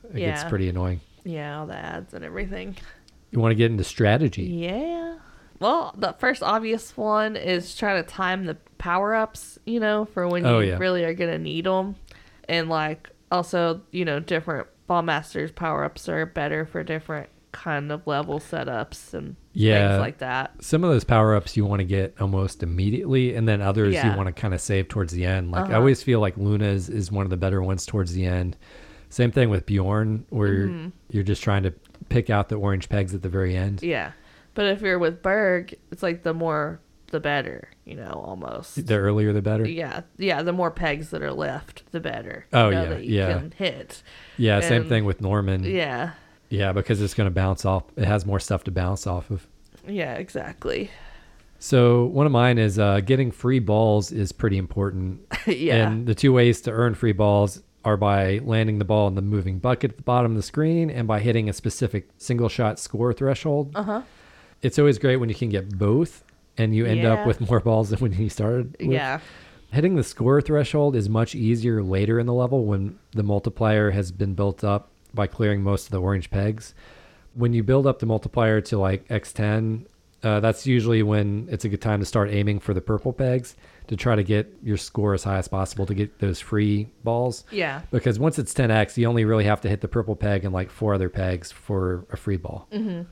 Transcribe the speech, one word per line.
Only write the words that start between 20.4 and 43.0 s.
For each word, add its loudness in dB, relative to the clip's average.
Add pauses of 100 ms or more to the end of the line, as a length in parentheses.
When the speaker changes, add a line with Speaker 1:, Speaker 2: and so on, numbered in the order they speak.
Speaker 1:
Some 0
of 4
those 4
power-ups 4
you 2
wanna 0
get -2
almost -2
immediately, 0
and 0
then 2
others 2
you 0
Speaker 2:
Yeah. 2
Speaker 1:
wanna -2
kinda -4
save 0
towards -4
the -2
end. 0
Like, -2
I -4
Speaker 2:
Uh-huh. 2
Speaker 1:
always 4
feel 2
like 0
Luna's 0
is -4
one -2
of -4
the -2
better 0
ones -2
towards -2
the 0
end. -2 (540)
Same 2
thing 4
with 0
Bjorn, 0
where 2
Speaker 2:
Mm-hmm. -6 (220)
Speaker 1:
you're -2
just -2
trying 0
to 0 (380)
pick 0
out 2
the -4
orange -2
pegs -2
at -6
the -4
very 0
end. -2
Speaker 2:
Yeah. -4 (420)
But 0
if 0
you're 0
with -2
Berg, 0 (180)
it's -10
like -4
the -2
more -4 (320)
the -2
better, -6 (180)
you -16
know, -14 (160)
almost. -10
Speaker 1:
The 2
earlier 2
the 2
better? 0
Speaker 2:
Yeah. -6 (160)
Yeah, 0
the -2
more 0
pegs -4
that -8
are -6
left, -8
the -6
better, -10
Speaker 1:
Oh, 6
Speaker 2:
you 4
know, 0
Speaker 1:
yeah, -4
Speaker 2:
that -6